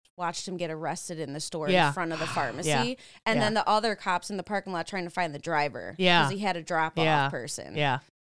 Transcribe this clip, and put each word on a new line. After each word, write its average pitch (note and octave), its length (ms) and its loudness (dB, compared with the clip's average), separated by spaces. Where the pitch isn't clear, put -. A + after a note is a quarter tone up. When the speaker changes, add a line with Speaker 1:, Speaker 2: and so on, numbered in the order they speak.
Speaker 1:
watched F3 300 -6
him F3+ 100 -6
get E3 140 -4
arrested D#3+ 480 -6
in C#3 140 -6
the D3 60 -8
store D#3 300 -4
Speaker 2:
Yeah. E3+ 200 6
Speaker 1:
in C#3+ 40 0
front E3 180 -4
of D#3+ 80 -4
the D#3+ 80 -2
Speaker 2:
<gasps> - 100 -4
Speaker 1:
pharmacy. D3 320 -2
Speaker 2:
Yeah. C#3+ 140 4
Speaker 1:
And A#3+ 540 -4
Speaker 2:
Yeah. - 20 4
Speaker 1:
then G#3+ 140 2
the G#3+ 160 2
other G#3+ 260 2
cops F3+ 360 -2
in G3+ 60 -4
the F3+ 60 -4
parking G3 300 -4
lot E3 140 -4
trying F#3 160 -4
to F3 80 -6
find E3 240 -2
the C#3+ 40 -10
driver. C#3+ 520 -2
'Cause D#3+ 80 -10
Speaker 2:
Yeah. F3 320 6
Speaker 1:
he G3 80 -4
had F#3+ 180 0
a E3 60 -8
drop-off D#3+ 400 0
Speaker 2:
Yeah. D3 260 4
Speaker 1:
person. A#2+ 460 -8
Speaker 2:
Yeah. C#3 240 2